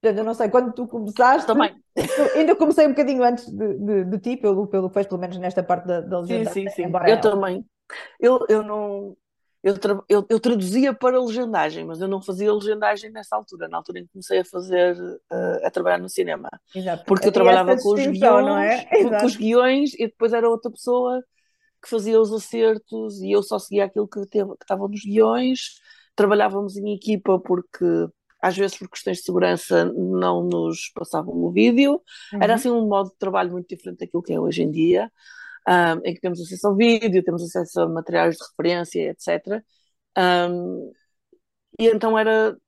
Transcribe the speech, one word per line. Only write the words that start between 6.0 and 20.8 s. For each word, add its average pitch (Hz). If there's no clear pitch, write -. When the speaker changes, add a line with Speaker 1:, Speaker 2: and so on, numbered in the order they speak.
Speaker 1:
da 180
Speaker 2:
Sim, -
Speaker 1:
legendagem, 214
Speaker 2:
sim, -
sim. 180
Speaker 1:
embora 170
Speaker 2:
Eu 220
Speaker 1:
ela -
Speaker 2:
também. 196
Eu, 247
eu 214
não, 202
eu 196
tra-, 202
eu, 208
eu 226
traduzia 233
para 254
legendagem, 208
mas 165
eu 190
não 196
fazia 202
legendagem 208
nessa 214
altura, 185
na 165
altura 175
em 180
que -
comecei 190
a 180
fazer, 180
eh, -
a -
trabalhar -
no 92
cinema. -
Speaker 1:
Exato. 185
Speaker 2:
Porque 190
eu 202
Speaker 1:
Havia 190
Speaker 2:
trabalhava 185
Speaker 1:
essa -
Speaker 2:
com 202
os 269
Speaker 1:
distinção, 220
não 302
é? 294
Speaker 2:
guiões, 240
com, 233
com 208
os 220
Speaker 1:
Exato. -
Speaker 2:
guiões 254
e 226
depois 226
era 233
outra 233
pessoa 247